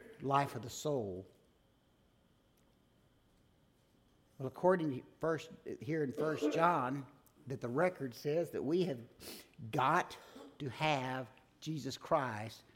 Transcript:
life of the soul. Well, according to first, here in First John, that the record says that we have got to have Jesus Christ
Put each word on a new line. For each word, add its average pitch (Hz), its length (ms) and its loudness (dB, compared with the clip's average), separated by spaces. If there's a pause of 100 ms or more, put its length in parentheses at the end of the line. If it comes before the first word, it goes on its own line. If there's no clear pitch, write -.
(200)
life 139 340 2
of 117 80 -6
the 120 80 -8
soul. 104 560 -4 (3000)
Well, 131 100 -6
according 175 420 4
to 123 120 -4 (180)
first, 160 300 0 (300)
here 156 220 0
in 131 100 0
First 151 380 0
John, 143 560 2 (400)
that 127 140 -6
the 120 80 -4
record 135 460 0
says 156 360 -2
that 78 140 -4
we 175 200 2
have 139 140 -2 (720)
got 143 460 2 (420)
to 143 120 -6
have 131 580 0 (320)
Jesus 135 360 -6
Christ 113 680 -2 (120)